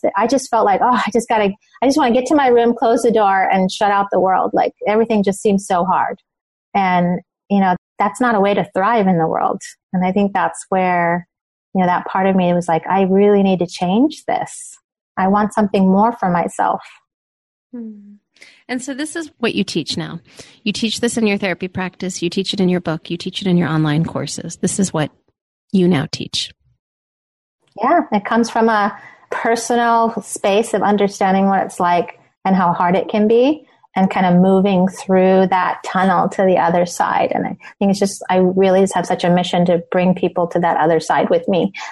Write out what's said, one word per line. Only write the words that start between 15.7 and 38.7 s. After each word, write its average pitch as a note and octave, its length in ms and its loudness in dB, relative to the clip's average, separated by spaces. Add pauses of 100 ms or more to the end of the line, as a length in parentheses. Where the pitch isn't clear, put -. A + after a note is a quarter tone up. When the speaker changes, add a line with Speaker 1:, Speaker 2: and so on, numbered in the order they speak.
Speaker 1:
more G#3 220 2
for G3 180 -4
myself." F#3+ 520 -2 (880)
Speaker 2:
Hmm. G#3+ 420 -16 (540)
And B3 120 -6
so C4+ 140 -10
this D4+ 220 -10
is D#4+ 220 -10
what - 180 -4
you G3 80 -2
teach - 320 -6
now. E3 240 -10 (420)
You A3 100 -4
teach - 280 -4
this A#3+ 160 -4
in A3+ 100 0
your G3+ 120 0
therapy F#3 280 -4
practice. F#3 560 -8
You E3+ 80 -2
teach G3 240 -4
it G3+ 60 -4
in F#3 80 2
your F3+ 120 0
book. D#3+ 300 -6
You E3+ 60 -8
teach - 260 -10
it G3 60 -2
in F3+ 80 2
your E3+ 120 0
online D#3 360 0
courses. - 540 -10
This - 200 -4
is G3 140 -2
what D3+ 180 -2 (640)
you F#3 160 2
now D#3 240 0
teach. - 400 -10 (1300)
Speaker 1:
Yeah, D#4 200 2 (100)
it G#3 120 -2
comes A#3 240 0
from A3+ 200 0
a G#3 280 0 (340)
personal A#3 920 0
space G#3 500 -2
of G3+ 100 0
understanding G3 640 2
what G3 180 0
it's - 160 -8
like F3 400 -2 (240)
and F#3+ 100 2
how F3+ 180 2
hard F3+ 220 0
it - 140 0
can G#3+ 180 0
be B3 400 2 (300)
and F#3+ 120 2
kind F#3+ 180 0
of F3 140 4
moving F#3+ 460 4
through F#3+ 640 2
that F3+ 360 -2
tunnel F#3 440 0
to - 160 -4
the F#3 140 4
other F3 280 2
side. - 480 -2
And - 100 -2
I - 120 -8 (240)
think G3 100 2
it's G3 80 0
just, G3 320 -4
I F#3 60 2
really F#3 460 4